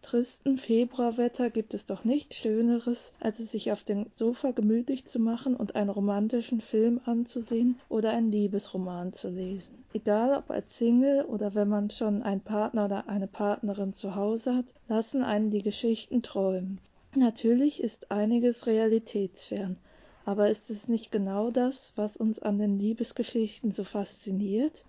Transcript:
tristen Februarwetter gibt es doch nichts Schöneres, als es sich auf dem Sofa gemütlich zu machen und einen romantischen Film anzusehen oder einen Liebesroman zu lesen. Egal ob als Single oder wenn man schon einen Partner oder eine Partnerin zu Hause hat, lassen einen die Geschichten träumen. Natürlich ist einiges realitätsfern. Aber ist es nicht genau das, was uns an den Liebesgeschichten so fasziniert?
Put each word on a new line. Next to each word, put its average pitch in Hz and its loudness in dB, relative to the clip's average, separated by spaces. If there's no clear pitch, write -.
tristen 254 0
Februarwetter 240 2
gibt 220 -4
es 202 -8
doch 196 -8
nichts 277 0
Schöneres, 233 0
als 220 -2
es 226 -8
sich 214 -2
auf 208 -4
dem 208 -2
Sofa 247 0
gemütlich 233 2
zu - -6
machen 233 2
und 208 -4
einen 202 2
romantischen 208 0
Film 233 2
anzusehen 240 0
oder 220 0
einen 226 2
Liebesroman 185 -2
zu - -8
lesen. 185 -8
Egal 226 2
ob - -6
als - -6
Single 262 4
oder 208 -4
wenn 208 2
man 208 0
schon 208 -2
einen 196 -2
Partner 214 -2
oder 196 -4
eine 196 -2
Partnerin 202 -2
zu 190 -8
Hause 226 -2
hat, 247 -4
lassen 226 0
einen 214 2
die 208 0
Geschichten 226 0
träumen. 190 -2
Natürlich 247 4
ist - -6
einiges 233 2
realitätsfern. 214 0
Aber 208 4
ist - -2
es 214 -8
nicht 226 0
genau 202 0
das, 254 0
was 214 -4
uns 220 0
an 202 -2
den 202 2
Liebesgeschichten 220 -2
so 196 -4
fasziniert? 202 -2